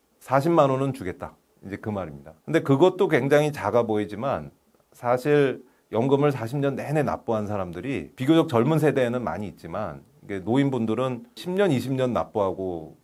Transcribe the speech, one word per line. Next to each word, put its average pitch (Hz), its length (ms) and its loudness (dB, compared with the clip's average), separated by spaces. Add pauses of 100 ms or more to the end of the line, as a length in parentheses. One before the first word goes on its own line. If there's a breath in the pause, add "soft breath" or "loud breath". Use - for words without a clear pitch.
(200)
사십만 143 500 4
원은 135 240 0
주겠다. 90 400 -10 (320)
이제 98 100 -8
그 110 140 -8
말입니다. 80 440 -8 (120)
근데 156 160 0
그것도 175 480 4
굉장히 147 420 4
작아 113 320 0
보이지만 104 680 -4 (420)
사실 127 680 0 (320 soft breath)
연금을 139 380 2
사십 117 260 -6
년 139 180 -2
내내 139 280 -2
납부한 107 420 -2
사람들이 95 720 -6
비교적 160 340 2
젊은 131 300 4
세대에는 127 440 2
많이 95 240 -6
있지만 85 540 -10 (220)
이게 98 160 -8
노인분들은 120 960 0
십 - 160 -10
년, 190 200 2
이십 127 220 -2
년 127 200 -2
납부하고 90 920 -4